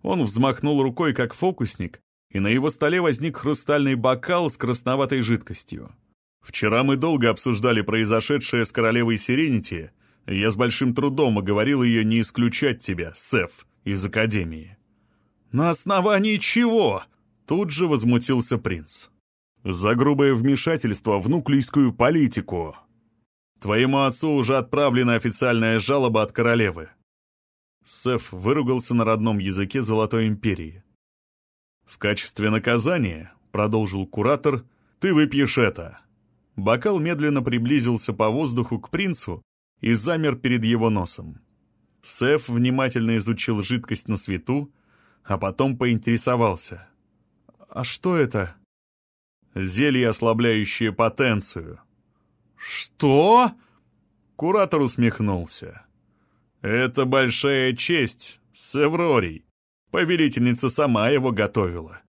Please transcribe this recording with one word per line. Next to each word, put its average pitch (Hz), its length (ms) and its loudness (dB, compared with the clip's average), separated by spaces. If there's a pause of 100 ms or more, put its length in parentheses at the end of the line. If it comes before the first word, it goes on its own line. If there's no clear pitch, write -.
Он 170 220 0
взмахнул 131 580 0
рукой, 135 320 0
как 120 200 -4
фокусник, 117 640 -6 (300)
и 98 100 -4
на 98 80 0
его 131 220 2
столе 160 320 0
возник 151 360 -2
хрустальный 143 580 0
бокал 131 540 0
с - 80 -12
красноватой 131 640 -2
жидкостью. - 720 -6 (500)
«Вчера 110 420 0
мы 139 120 4
долго 135 340 2
обсуждали 110 520 0
произошедшее 113 840 0
с - 60 -10
королевой 117 460 2
Сиренити, 120 760 -2 (340)
и 95 140 -2
я 110 120 2
с 95 40 -4
большим 123 380 0
трудом 131 440 2
уговорил 107 460 2
её 117 200 2
не 113 180 2
исключать 120 580 0
тебя, 85 360 -6
Сеф, - 500 -4 (180)
из 98 220 -4
Академии». 95 720 -4 (760)
«На 147 180 0
основании 196 680 0
чего?» 220 680 2 (420)
тут 170 260 -2
же 165 160 -2
возмутился 120 680 2
принц. 85 500 -8 (560)
«За 98 320 0
грубое 139 380 4
вмешательство 123 880 0
в 98 100 -2
нуклийскую 139 640 2
политику. 120 840 0 (840)
Твоему 131 440 2
отцу 139 300 0
уже 135 240 2
отправлена 123 580 2
официальная 113 640 0
жалоба 113 440 2
от 104 80 -4
королевы». 110 580 0 (960)
Сеф - 460 -4
выругался 120 640 -2
на 117 120 2
родном 110 340 0
языке 98 420 -2
Золотой 110 460 0
Империи. 95 560 -4 (1040)
«В - 120 -20
качестве 104 520 -2
наказания, 110 840 -2 (180)
продолжил 104 540 -2
куратор, 139 600 0 (340)
ты 190 140 0
выпьешь 143 440 2
это». 95 420 -2 (580)
Бокал 123 420 0
медленно 151 420 0
приблизился 120 720 0
по 107 160 2
воздуху 120 500 -2
к - 100 -16
принцу 165 520 -6 (380)
и 113 140 0
замер 147 420 0
перед 123 280 0
его 113 260 2
носом. 85 500 -6 (600)
Сеф - 480 0
внимательно 123 680 0
изучил 107 440 -2
жидкость 117 460 -4
на 107 100 -2
свету, 127 560 -4 (500)
а 98 140 -2
потом 120 400 -2
поинтересовался. 117 1120 0 (800)
«А - 140 -8
что 180 340 -2
это?» 107 380 0 (1000)
«Зелье, 120 540 0
ослабляющее 113 840 0
потенцию». 104 880 -2 (760)
«Что?» 175 960 2 (840)
Куратор 180 460 2
усмехнулся. 107 1040 -2 (760)
«Это 123 440 0
большая 131 680 0
честь, - 680 -4 (120)
Севрорий. 143 920 0 (460)
Повелительница 139 800 2
сама 120 400 2
его 131 220 2
готовила. 92 680 -2 (100)